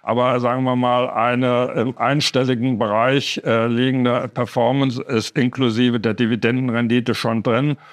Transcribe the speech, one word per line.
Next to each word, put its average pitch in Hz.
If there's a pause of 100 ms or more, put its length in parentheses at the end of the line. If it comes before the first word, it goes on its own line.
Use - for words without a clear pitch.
Aber 123
sagen 123
wir 127
mal, 123
eine 123
im 123
einstelligen 127
Bereich, 117
äh, 113
liegende 123
Performance 127
ist -
inklusive 123
der 110
Dividendenrendite 120
schon 113
drin 135 (160)